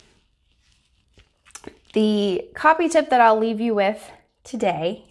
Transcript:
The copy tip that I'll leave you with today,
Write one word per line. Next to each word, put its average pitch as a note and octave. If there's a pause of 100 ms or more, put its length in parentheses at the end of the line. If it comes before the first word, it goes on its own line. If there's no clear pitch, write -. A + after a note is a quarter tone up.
(1900)
The G#3
copy D#4+
tip D#4
that B3
I'll A3
leave A3
you A#3
with G#3 (320)
today, F#3